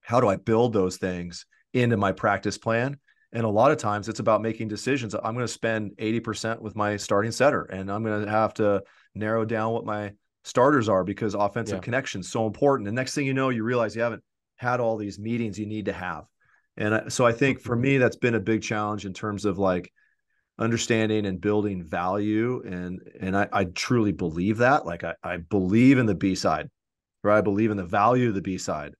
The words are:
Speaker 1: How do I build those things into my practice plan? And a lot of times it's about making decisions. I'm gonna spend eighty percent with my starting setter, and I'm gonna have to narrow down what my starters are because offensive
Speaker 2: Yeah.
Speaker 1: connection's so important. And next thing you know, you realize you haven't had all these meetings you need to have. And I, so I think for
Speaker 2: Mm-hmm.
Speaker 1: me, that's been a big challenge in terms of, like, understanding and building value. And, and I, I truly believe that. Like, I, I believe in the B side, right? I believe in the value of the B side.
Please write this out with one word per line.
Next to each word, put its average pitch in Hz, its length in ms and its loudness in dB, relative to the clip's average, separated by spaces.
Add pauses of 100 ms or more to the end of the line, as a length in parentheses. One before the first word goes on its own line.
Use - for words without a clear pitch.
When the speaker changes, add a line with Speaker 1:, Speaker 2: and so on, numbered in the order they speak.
Speaker 1:
How 120 180 2
do 120 80 4
I 95 80 4
build 113 380 2
those 92 240 2
things 87 480 -6 (280)
into 120 240 2
my 98 140 2
practice 101 460 -2
plan? 117 400 -2 (360)
And 113 120 -2
a 110 40 2
lot 113 220 6
of 151 60 2
times 104 320 -4
it's 107 100 -6
about 107 220 2
making 110 260 -4
decisions. 107 480 -4
I'm 110 180 -4
gonna 123 140 -4
spend 110 520 -4
eighty 113 200 0
percent 113 420 -6
with 107 140 -10
my 104 220 0
starting 104 340 0
setter, 123 320 2
and 95 260 -8
I'm 107 140 -4
gonna 107 260 -2
have 107 260 2
to 101 280 2 (320)
narrow 110 300 -2
down 110 280 -2
what 117 120 -4
my 104 260 -6 (320)
starters 127 460 4
are 92 140 4
because 101 300 -4
offensive 101 440 -2
Speaker 2:
Yeah. 92 40 -8
Speaker 1:
connection's 120 480 -4
so 113 160 -2
important. 131 440 2
And 110 60 -4
next 127 200 -4
thing 147 100 -2
you 135 80 0
know, 135 160 0
you 117 140 -2
realize 113 320 0
you 113 60 -2
haven't 113 220 -4 (340)
had 123 220 -2
all 113 180 0
these 101 200 -8
meetings 110 400 -4
you 107 80 -6
need 107 200 -6
to 98 80 -4
have. 87 320 -8 (520)
And 107 180 2
I, - 140 -2
so - 160 2
I 117 60 6
think 131 280 2
for 120 160 -4
Speaker 2:
Mm-hmm. 117 80 0
Speaker 1:
me, 139 160 2
that's 120 160 4
been 120 200 0
a 110 40 2
big 107 240 0
challenge 104 420 -4
in 95 80 -8
terms 104 300 -6
of, 98 160 -2
like, 92 320 0 (680)
understanding 110 680 0
and 92 140 -4
building 104 440 0
value. 104 840 -2
And, 90 360 -10 (180)
and 92 160 -2
I, 98 160 4
I 101 140 2
truly 104 480 0
believe 90 460 -2
that. 131 260 4
Like, 85 180 -8
I, 82 180 -6
I 87 160 -6
believe 104 600 6
in 127 80 4
the 101 100 2
B - 180 0
side, 80 360 0 (540)
right? 104 140 6
I 107 40 6
believe 104 300 2
in 104 60 -2
the 92 60 -4
value 113 460 4
of 98 60 -2
the 95 60 -2
B 92 160 -4
side. 76 420 -6